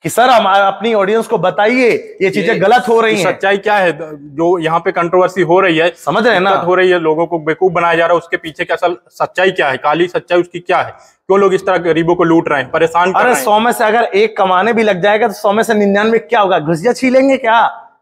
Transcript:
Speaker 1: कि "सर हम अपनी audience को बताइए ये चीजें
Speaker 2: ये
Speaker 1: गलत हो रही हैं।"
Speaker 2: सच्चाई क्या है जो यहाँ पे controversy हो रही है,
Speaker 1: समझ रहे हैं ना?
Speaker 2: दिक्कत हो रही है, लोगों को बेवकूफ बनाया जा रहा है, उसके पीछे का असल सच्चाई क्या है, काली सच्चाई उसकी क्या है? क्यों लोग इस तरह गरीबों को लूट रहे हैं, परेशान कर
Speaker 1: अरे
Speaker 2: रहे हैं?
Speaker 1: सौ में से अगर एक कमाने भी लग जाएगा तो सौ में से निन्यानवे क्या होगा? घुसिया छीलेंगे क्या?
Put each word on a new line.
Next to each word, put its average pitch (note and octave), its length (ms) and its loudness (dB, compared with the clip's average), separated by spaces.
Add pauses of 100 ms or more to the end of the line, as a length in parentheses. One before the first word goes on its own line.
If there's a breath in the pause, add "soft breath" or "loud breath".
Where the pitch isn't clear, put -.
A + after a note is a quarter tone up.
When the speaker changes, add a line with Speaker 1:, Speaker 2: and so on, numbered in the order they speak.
Speaker 1:
कि D#3+ 60 -6
"सर A#3+ 200 2
हम A3 180 4 (200)
अपनी G3 260 -2
audience G#3+ 340 0
को A#3 100 -2
बताइए G3+ 840 0
ये F#3+ 80 0
चीजें G3+ 240 -2
Speaker 2:
ये F#3 60 -2
Speaker 1:
गलत F#3+ 280 2
हो A3+ 140 2
रही A3 200 0
हैं।" F3 100 0
Speaker 2:
सच्चाई G3 260 -2
क्या G#3 200 -2
है F3 200 0 (380)
जो E3+ 220 0
यहाँ E3 220 -2
पे F3 120 -2
controversy F3+ 500 0
हो E3+ 180 4
रही F3+ 180 2
है, E3 120 2
Speaker 1:
समझ E3+ 360 -4
रहे A#3+ 80 2
हैं F3+ 80 0
ना? G3 80 0
Speaker 2:
दिक्कत E3+ 180 0
हो F3+ 80 2
रही F#3 160 2
है, F3+ 80 2
लोगों D#3+ 280 0
को E3 120 -4
बेवकूफ D#3+ 320 0
बनाया E3+ 240 0
जा E3+ 100 2
रहा E3+ 80 2
है, F3 40 2
उसके E3+ 200 -4
पीछे E3 280 -8
का E3+ 100 -2
असल F3 220 -2 (120)
सच्चाई F#3 420 -2
क्या D#3+ 180 -2
है, C3 80 -2
काली D#3 300 0
सच्चाई F3 340 -2
उसकी F3 180 -8
क्या E3+ 220 -2
है? A2+ 100 -6 (360 soft breath)
क्यों G3 120 2
लोग G3 140 4
इस F#3 120 -2
तरह F#3 120 0
गरीबों E3+ 380 0
को F3 80 0
लूट E3 260 2
रहे C#3+ 120 0
हैं, B2+ 100 -8
परेशान E3+ 420 0
कर F3+ 60 2
Speaker 1:
अरे A3+ 100 2
Speaker 2:
रहे A#3+ 80 0
हैं? C4 80 -6
Speaker 1:
सौ G#3+ 140 2
में A#3+ 120 0
से A#3 120 -2
अगर A3 200 0
एक G#3+ 340 -2
कमाने F#3+ 360 0
भी A3 100 0
लग G3 180 0
जाएगा G#3 260 2
तो G3+ 60 -4
सौ G3+ 200 -2
में G#3+ 100 0
से A3+ 100 -2
निन्यानवे G#3 460 0
क्या A3+ 200 -2
होगा? F#3+ 200 2
घुसिया E3 340 -2
छीलेंगे C4 440 2
क्या? A3+ 520 0 (120)